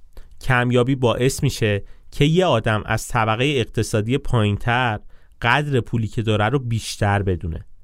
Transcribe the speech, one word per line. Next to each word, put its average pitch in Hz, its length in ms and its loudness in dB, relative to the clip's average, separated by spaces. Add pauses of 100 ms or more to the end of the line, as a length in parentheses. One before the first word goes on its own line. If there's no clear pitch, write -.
(420)
کمیابی 123 540 2
باعث 123 480 0
می‌شه 107 400 0 (280)
که 143 140 2
یه 170 200 4
آدم 113 400 2
از 110 220 -2
طبقهٔ 113 380 0
اقتصادی 117 720 0
پایین‌تر 117 840 0 (420)
قدر 135 380 2
پولی 113 280 -2
که 113 140 -4
داره 107 280 2
رو 139 100 0
بیشتر 107 600 0
بدونه، 87 440 -4 (180)